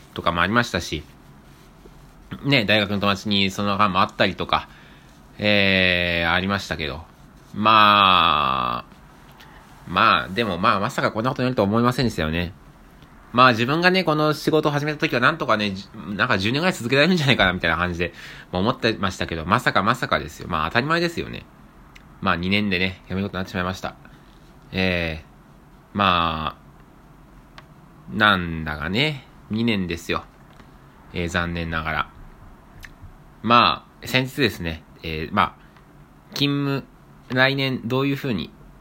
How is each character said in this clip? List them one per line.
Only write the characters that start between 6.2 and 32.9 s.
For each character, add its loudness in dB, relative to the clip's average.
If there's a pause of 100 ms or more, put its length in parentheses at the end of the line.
ー、 0
あ 0
り -4
ま -2
し -12
た -6
け -6
ど。 -8 (520)
ま 4
あ、 - (1000)
ま 4
あ、 -10
で -2
も -2
ま 2
あ、 -2
ま -2
さ -6
か 0
こ -4
ん -2
な -2
こ -2
と -4
に 0
な 0
る -4
と 2
は 4
思 2
い 4
ま 2
せ -2
ん 2
で 0
し -8
た -2
よ -2
ね。 -2 (800)
ま 8
あ、 6
自 0
分 0
が 4
ね、 2
こ 0
の 2
仕 -6
事 2
を -2
始 -2
め -4
た -10
時 -2
は 0
な 4
ん -4
と -6
か 2
ね、 -2
じ-、 -10 (280)
な 0
ん 0
か 2
十 0
年 0
ぐ 0
ら 2
い 0
続 -6
け 2
ら 6
れ 4
る 4
ん 2
じ 0
ゃ 0
な 6
い 0
か 6
な、 4
み -4
た 0
い 2
な 0
感 -2
じ -4
で、 -2 (380)
ま -2
あ、 0
思 2
っ -6
て 0
ま -4
し -10
た -4
け -6
ど、 -6
ま 2
さ 0
か 2
ま 2
さ -6
か 0
で -8
す -18
よ。 -14
ま -2
あ、 -2
当 -2
た 2
り -2
前 0
で -2
す -8
よ -6
ね。 -12 (760)
ま 0
あ、 0
二 -2
年 0
で 0
ね、 -4
辞 -8
め -2
る -4
こ -12
と -8
に -6
な -4
っ -14
て -14
し -6
ま -2
い -2
ま -4
し -14
た。 -8 (760)
え -2 (720)
ー、 -8
ま 0
あ、 -20
な 4
ん -4
だ -6
か -6
ね、 -2 (240)
二 -2
年 0
で -4
す -8
よ。 -4 (920)
え -4
ー、 -2
残 -4
念 -6
な -4
が -6
ら。 -4 (1300)